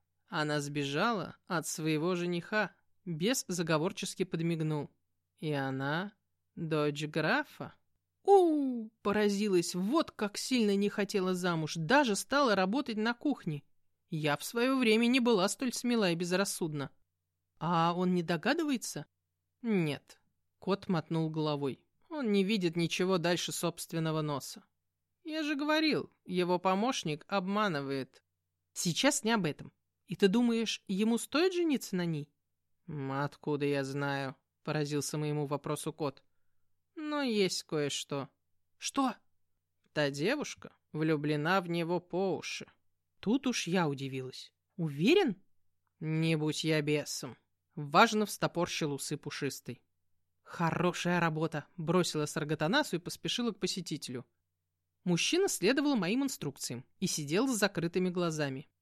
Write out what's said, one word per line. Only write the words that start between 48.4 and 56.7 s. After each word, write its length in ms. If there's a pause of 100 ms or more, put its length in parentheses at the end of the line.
усы 240
пушистый. 640 (640)
«Хорошая 760
работа!» – 460 (120)
бросила 500
Саргатанасу 680
и 20
поспешила 520
к 80
посетителю. 640 (800)
Мужчина 440
следовал 480
моим 280
инструкциям 640 (140)